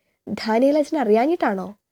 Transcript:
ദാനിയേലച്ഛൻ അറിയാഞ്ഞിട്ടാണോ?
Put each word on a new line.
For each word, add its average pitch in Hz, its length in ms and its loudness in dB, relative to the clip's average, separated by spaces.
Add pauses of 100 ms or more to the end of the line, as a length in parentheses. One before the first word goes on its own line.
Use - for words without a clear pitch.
(280)
ദാനിയേലച്ഛൻ 277 720 0
അറിയാഞ്ഞിട്ടാണോ? 220 760 0 (160)